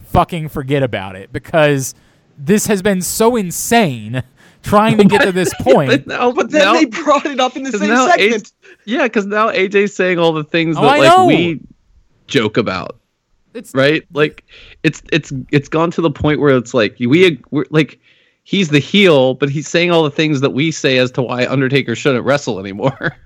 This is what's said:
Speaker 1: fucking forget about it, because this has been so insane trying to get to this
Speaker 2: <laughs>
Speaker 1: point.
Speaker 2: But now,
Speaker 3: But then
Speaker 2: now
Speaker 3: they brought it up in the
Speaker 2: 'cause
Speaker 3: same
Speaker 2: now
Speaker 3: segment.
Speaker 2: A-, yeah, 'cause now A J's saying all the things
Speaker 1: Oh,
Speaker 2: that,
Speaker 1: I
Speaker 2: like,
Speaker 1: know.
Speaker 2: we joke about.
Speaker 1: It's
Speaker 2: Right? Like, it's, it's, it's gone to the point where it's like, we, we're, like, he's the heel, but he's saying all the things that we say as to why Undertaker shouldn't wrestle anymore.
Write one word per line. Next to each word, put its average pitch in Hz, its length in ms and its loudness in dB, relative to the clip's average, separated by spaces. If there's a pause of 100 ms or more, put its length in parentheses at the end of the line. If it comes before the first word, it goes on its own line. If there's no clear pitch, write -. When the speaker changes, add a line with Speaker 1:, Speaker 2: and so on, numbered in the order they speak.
Speaker 1:
fucking 165 440 -2
forget 143 340 -2
about 98 320 -6
it, 95 180 -18
because 147 640 0 (420)
this 175 300 0
has 196 160 0
been 190 180 0
so 226 340 0
insane 151 880 -2 (400)
trying 220 360 2
to 214 80 8
get 196 180 4
to 202 80 0
this 180 220 -2
Speaker 2:
<laughs> - 80 -10
Speaker 1:
point. 151 280 4
Speaker 2:
But - 180 0
now, 247 240 -2
Speaker 3:
But - 200 -4
then 302 100 2
Speaker 2:
now 202 120 4
Speaker 3:
they 320 120 2
brought 285 400 0
it 277 140 -6
up 254 160 -2
in 277 80 -10
the 269 80 -8
Speaker 2:
'cause 208 80 -4
Speaker 3:
same 202 100 -2
Speaker 2:
now 247 200 2
Speaker 3:
segment. 220 420 0 (120)
Speaker 2:
A-, - 60 -20 (160)
yeah, 262 220 -2
'cause 214 180 -4
now 214 240 -2
A 190 180 -2
J's 196 280 0
saying 185 240 0
all 165 140 2
the 156 100 -4
things 165 340 -2
Speaker 1:
Oh, 170 40 -2
Speaker 2:
that, 214 100 4
Speaker 1:
I 294 80 2
Speaker 2:
like, 277 80 4 (100)
Speaker 1:
know. 370 80 6
Speaker 2:
we 170 360 2 (680)
joke 110 300 -2
about. 95 400 -4 (580)
Speaker 1:
It's - 180 -16
Speaker 2:
Right? 151 300 2 (100)
Like, 147 300 -2 (400)
it's, 156 180 -2 (100)
it's, 160 220 -4 (180)
it's 147 180 0
gone 165 220 -2
to 165 100 -6
the 160 100 0
point 151 280 -2
where 135 160 2
it's 123 200 -4
like, 110 240 0
we, 151 400 2 (100)
we're, 147 220 -4
like, 151 280 -2 (440)
he's 185 260 -2
the 147 100 2
heel, 143 540 4
but 143 160 -4
he's 143 180 -6
saying 175 220 0
all 165 140 2
the 147 80 -2
things 151 300 -2
that 131 100 0
we 143 180 -2
say 135 300 0
as 127 120 0
to 131 120 -4
why 123 240 -4
Undertaker 131 480 -2
shouldn't 120 300 -2
wrestle 127 340 -2
anymore. 104 560 -6 (100)